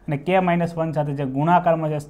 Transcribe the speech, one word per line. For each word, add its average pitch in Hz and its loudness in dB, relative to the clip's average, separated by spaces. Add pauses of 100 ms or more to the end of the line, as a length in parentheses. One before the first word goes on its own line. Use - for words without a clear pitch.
અને 147 -2
કે 180 0
માઇનસ 170 0
વન 160 -2
સાથે 147 -2
જે 143 -4
ગુણાકારમાં 160 2
છે 151 -2 (120)